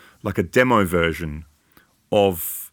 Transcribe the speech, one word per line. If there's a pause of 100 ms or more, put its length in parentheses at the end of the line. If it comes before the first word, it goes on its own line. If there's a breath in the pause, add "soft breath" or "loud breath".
(220 soft breath)
like,
a
demo
version (640 soft breath)
of